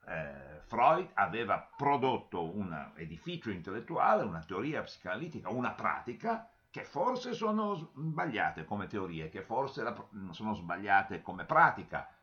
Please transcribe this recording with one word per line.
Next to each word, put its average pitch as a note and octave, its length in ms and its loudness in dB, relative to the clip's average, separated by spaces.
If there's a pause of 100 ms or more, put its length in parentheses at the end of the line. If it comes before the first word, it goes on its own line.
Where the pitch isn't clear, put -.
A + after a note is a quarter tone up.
Eh, C#2+ 580 -8
Freud D#3 500 6
aveva G2+ 440 2 (160)
prodotto A#2+ 800 2
un E2 400 -6
edificio E2+ 540 -8
intellettuale, E3 720 2
una E2 200 -4
teoria A2+ 380 -2
psicanalitica, A2+ 680 -6
una A#2+ 220 -2
pratica G3+ 800 -4 (200)
che - 140 -10
forse B3 500 0
sono G#3+ 420 0
sbagliate D3 920 -2
come G#2 220 -4
teorie, E2+ 420 -4
che F#2+ 120 -8
forse C3 400 -2
la A2+ 120 -4
pr-, F#2+ 380 -12
sono G#2+ 220 -4
sbagliate F#2+ 680 2
come E2+ 240 -8
pratica G2+ 640 4 (140)